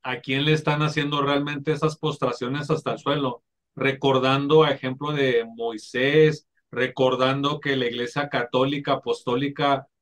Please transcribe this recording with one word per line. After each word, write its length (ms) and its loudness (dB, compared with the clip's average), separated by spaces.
¿a 180 -8
quién 240 -2
le 80 4
están 300 0
haciendo 400 -2
realmente 500 -2
esas 240 -2
postraciones 760 -4
hasta 220 -2
el 60 -6
suelo? 440 -2
Recordando 880 4
a 80 0
ejemplo 400 -6
de 340 2
Moisés, 1000 2
recordando 880 0
que 160 -2
la 100 -2
Iglesia 420 -4
Católica, 640 0
Apostólica, 920 -2